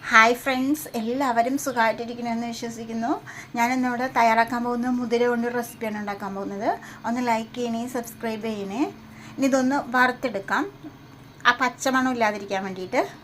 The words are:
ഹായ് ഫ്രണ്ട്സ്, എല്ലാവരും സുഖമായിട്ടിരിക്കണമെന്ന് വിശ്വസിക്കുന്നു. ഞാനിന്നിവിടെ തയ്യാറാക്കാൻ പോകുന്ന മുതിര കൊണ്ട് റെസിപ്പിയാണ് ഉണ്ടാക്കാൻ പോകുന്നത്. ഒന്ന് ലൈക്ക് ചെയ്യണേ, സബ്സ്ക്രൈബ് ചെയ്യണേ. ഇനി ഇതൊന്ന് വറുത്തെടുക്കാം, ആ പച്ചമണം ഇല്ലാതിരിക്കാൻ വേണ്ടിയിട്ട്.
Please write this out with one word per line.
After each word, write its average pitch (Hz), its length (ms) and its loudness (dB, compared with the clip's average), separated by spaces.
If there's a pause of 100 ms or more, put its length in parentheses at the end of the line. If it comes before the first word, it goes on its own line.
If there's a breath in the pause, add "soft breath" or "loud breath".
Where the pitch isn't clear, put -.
ഹായ് 233 340 8
ഫ്രണ്ട്സ്, 269 420 0 (140)
എല്ലാവരും 240 640 2
സുഖമായിട്ടിരിക്കണമെന്ന് 233 880 -2
വിശ്വസിക്കുന്നു. 226 580 -6 (460 loud breath)
ഞാനിന്നിവിടെ 247 580 2
തയ്യാറാക്കാൻ 233 520 4
പോകുന്ന 240 320 0
മുതിര 240 320 2
കൊണ്ട് 240 160 0 (100)
റെസിപ്പിയാണ് 226 440 -6
ഉണ്ടാക്കാൻ 202 360 -6
പോകുന്നത്. 202 320 -2 (380 loud breath)
ഒന്ന് 240 220 0
ലൈക്ക് 220 280 0
ചെയ്യണേ, 233 260 -2 (120)
സബ്സ്ക്രൈബ് 226 540 -6
ചെയ്യണേ. 202 320 -4 (560 loud breath)
ഇനി 269 140 2
ഇതൊന്ന് 262 280 4 (160)
വറുത്തെടുക്കാം, 247 680 0 (840)
ആ 240 120 4
പച്ചമണം 262 560 2
ഇല്ലാതിരിക്കാൻ 202 500 0
വേണ്ടിയിട്ട്. 190 360 -2 (200)